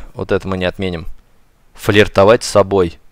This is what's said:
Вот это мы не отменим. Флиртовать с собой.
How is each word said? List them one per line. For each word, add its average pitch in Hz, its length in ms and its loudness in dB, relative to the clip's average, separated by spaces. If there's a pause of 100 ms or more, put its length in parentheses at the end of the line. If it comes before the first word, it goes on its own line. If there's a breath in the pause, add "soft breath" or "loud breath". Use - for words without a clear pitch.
(140)
Вот - 180 -10
это 95 160 -2
мы 95 100 -6
не 92 60 -4
отменим. 90 420 -6 (680)
Флиртовать 104 720 2
с - 20 -10
собой. 98 500 0 (140)